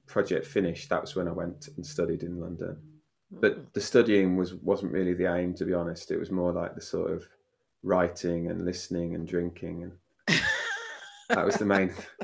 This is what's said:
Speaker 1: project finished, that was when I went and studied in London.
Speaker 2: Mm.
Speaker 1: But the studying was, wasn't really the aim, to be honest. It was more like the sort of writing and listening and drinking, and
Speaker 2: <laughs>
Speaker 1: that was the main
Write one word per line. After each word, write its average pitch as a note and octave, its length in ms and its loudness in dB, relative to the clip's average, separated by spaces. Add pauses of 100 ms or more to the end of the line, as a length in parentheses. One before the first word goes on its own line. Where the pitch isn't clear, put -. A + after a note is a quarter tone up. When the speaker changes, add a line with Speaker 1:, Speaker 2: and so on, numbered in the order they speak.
Speaker 1:
project - 380 0
finished, F2 440 -2
that F2 100 2
was - 160 -8
when F2+ 120 0
I E2+ 40 -2
went F2 460 -6
and F2+ 80 -10
studied E2 380 -2
in F2 160 -8
London. F2 380 -8 (560)
Speaker 2:
Mm. - 80 -4
Speaker 1:
But - 320 0
the G#2+ 60 -2
studying G2+ 560 6
was, F#2 200 0
wasn't F#2+ 360 0
really F2+ 220 2
the F2+ 200 2
aim, F2+ 220 0
to F2+ 100 -4
be F#2 80 0
honest. E2+ 380 -4
It E2+ 80 0
was E2+ 120 -6
more F2+ 200 2
like F2 240 -4
the - 60 -12
sort F2 300 -2
of E2+ 140 -4 (560)
writing F2 680 2
and F2 160 -4
listening E2+ 500 -2
and E2+ 100 -4
drinking, E2+ 580 -4 (440)
and - 140 4 (340)
Speaker 2:
<laughs> - 540 -14
Speaker 1:
that G#3 160 4
was G2+ 100 4
the G#2+ 100 0
main F#2+ 280 4 (300)